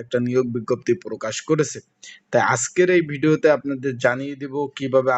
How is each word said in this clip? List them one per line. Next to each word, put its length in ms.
একটা 140
নিয়োগ 180
বিজ্ঞপ্তি 380
প্রকাশ 300
করেছে। 300
তাই 120
আজকের 420
এই 160
ভিডিওতে 360
আপনাদের 360
জানিয়ে 360
দিব 120
কিভাবে 400